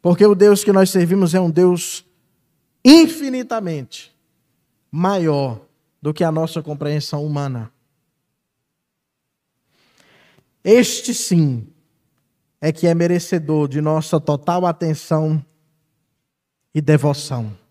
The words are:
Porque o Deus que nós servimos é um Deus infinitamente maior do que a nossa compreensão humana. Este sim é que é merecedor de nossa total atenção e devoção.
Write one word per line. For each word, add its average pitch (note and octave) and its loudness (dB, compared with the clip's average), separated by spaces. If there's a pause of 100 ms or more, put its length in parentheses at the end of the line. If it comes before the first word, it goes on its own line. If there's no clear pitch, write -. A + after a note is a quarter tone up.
Porque F3+ 4
o G#3 6
Deus G3+ 4
que G#3 2
nós F#3+ 4
servimos F3+ 0
é F#3 0
um F3 0
Deus F3 0 (800)
infinitamente B3+ 2 (800)
maior D#3 -2 (380)
do D3+ -6
que E3 -2
a D#3+ 0
nossa D#3+ -4
compreensão D3 -6
humana. C#3 -6 (3000)
Este A#3 2
sim C#3+ -2 (920)
é D#3 -2
que D#3+ -4
é E3+ 2
merecedor E3 -2
de C#3 -6
nossa D#3 -2
total E3+ -2
atenção D#3 -4 (1300)
e D3+ -2
devoção. C3+ -2 (140)